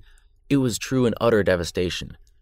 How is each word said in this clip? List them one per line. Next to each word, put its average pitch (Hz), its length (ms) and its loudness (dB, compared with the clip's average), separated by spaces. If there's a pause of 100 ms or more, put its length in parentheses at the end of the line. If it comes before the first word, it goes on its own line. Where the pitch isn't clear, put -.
(500)
it 143 80 2
was 127 200 -2
true 131 280 0
and 110 140 0
utter 113 220 4
devastation. 87 720 -2 (260)